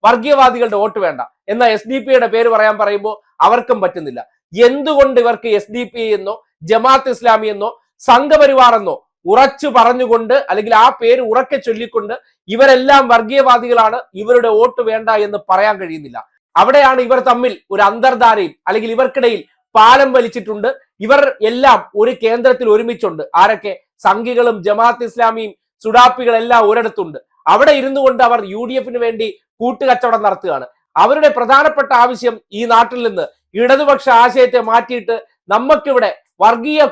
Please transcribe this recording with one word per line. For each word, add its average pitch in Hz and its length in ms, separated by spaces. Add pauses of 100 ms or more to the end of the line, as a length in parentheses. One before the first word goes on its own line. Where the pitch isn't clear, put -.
വർഗീയവാദികളുടെ 240 760
വോട്ട് 208 240
വേണ്ട, 143 160 (300)
എന്നാൽ 233 240
എസ് 214 140
ഡി 262 160
പി 269 80
ഐയുടെ 233 220
പേര് 233 180
പറയാൻ 214 280
പറയുമ്പോൾ 202 340 (300)
അവർക്കും 233 380
പറ്റുന്നില്ല. 147 380 (460)
എന്തുകൊണ്ട് 277 560
ഇവർക്ക് 233 340
എസ് 202 180
ഡി 247 160
പി 233 140
ഐ - 20 (100)
എന്നോ 196 180 (360)
ജമാഅത്ത് 262 440
ഇസ്ലാമി 220 380
എന്നോ 202 160 (400)
സംഘപരിവാർ 269 680
എന്നോ 175 160 (360)
ഉറച്ചു 269 360 (100)
പറഞ്ഞുകൊണ്ട്, 233 580 (140)
അല്ലെങ്കിൽ 208 240 (100)
ആ 247 40 (140)
പേര് 240 200 (100)
ഉറക്കെ 254 260 (100)
ചൊല്ലിക്കൊണ്ട് 226 480 (400)
ഇവരെല്ലാം 269 480 (100)
വർഗീയവാദികളാണ്, 233 840 (240)
ഇവരുടെ 233 360
വോട്ട് 240 320
വേണ്ട 220 200 (160)
എന്ന് 208 140 (100)
പറയാൻ 202 320
കഴിയുന്നില്ല? 151 360 (380)
അവിടെയാണ് 262 520
ഇവർ 262 220
തമ്മിൽ 240 260 (180)
ഒരു 196 80 (100)
അന്തർധാരയും, 226 640 (140)
അല്ലെങ്കിൽ 220 300
ഇവർക്കിടയിൽ 247 440 (360)
പാലം 254 380
വലിച്ചിട്ടുണ്ട്. 220 540 (360)
ഇവർ 277 160 (280)
എല്ലാം 247 300 (220)
ഒരു 247 100 (100)
കേന്ദ്രത്തിൽ 240 540
ഒരുമിച്ചുണ്ട്. 214 480 (180)
ആരൊക്കെ? 208 320 (320)
സംഘികളും 233 500 (120)
ജമാഅത്ത് 233 420
ഇസ്ലാമിയും 226 420 (320)
സുഡാപ്പികളെല്ലാം 240 880
ഒരിടത്തുണ്ട്. 214 500 (340)
അവിടെ 285 260
ഇരുന്നു 269 260
കൊണ്ട് 254 220
അവർ 233 120 (140)
യു 220 160
ഡി 262 100
എഫിന് 240 240
വേണ്ടി 226 240 (340)
കൂട്ടുകച്ചവടം 247 640
നടത്തുകയാണ്. 180 400 (380)
അവരുടെ 294 340
പ്രധാനപ്പെട്ട 277 540 (120)
ആവശ്യം 240 320 (240)
ഈ 233 40 (100)
നാട്ടിൽ 240 340
നിന്ന് 175 180 (360)
ഇടതുപക്ഷ 277 440 (180)
ആശയത്തെ 247 460
മാറ്റിയിട്ട് 233 460 (380)
നമുക്കിവിടെ 254 580 (320)
വർഗീയ 240 380 (100)